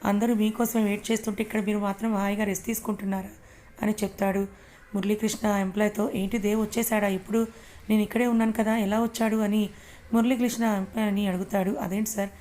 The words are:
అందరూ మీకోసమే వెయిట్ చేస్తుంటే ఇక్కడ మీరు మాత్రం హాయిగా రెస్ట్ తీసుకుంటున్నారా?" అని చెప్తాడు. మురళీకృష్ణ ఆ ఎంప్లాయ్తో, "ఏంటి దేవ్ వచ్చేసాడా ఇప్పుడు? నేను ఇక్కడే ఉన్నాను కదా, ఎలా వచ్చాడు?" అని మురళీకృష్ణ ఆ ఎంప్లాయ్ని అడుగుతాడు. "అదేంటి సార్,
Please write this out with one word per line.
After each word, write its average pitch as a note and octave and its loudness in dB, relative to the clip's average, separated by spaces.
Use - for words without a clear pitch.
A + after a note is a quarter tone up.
అందరూ G#3 2
మీకోసమే A3 2
వెయిట్ G#3 0
చేస్తుంటే A3 -2
ఇక్కడ G#3+ -2
మీరు G#3 0
మాత్రం G#3 -2
హాయిగా G3+ 0
రెస్ట్ G3 -2
తీసుకుంటున్నారా?" G3+ -4
అని G#3+ 2
చెప్తాడు. G3 0
మురళీకృష్ణ G#3 0
ఆ G#3 2
ఎంప్లాయ్తో, G#3 0
"ఏంటి G3 0
దేవ్ G#3 2
వచ్చేసాడా G#3+ 0
ఇప్పుడు? G3+ 0
నేను G#3+ 4
ఇక్కడే A3 2
ఉన్నాను A3+ 2
కదా, A3 2
ఎలా G#3 2
వచ్చాడు?" A3+ 0
అని G#3+ 2
మురళీకృష్ణ A#3 2
ఆ G#3+ 2
ఎంప్లాయ్ని G3+ 0
అడుగుతాడు. F#3+ 0
"అదేంటి G#3 -2
సార్, G3+ -4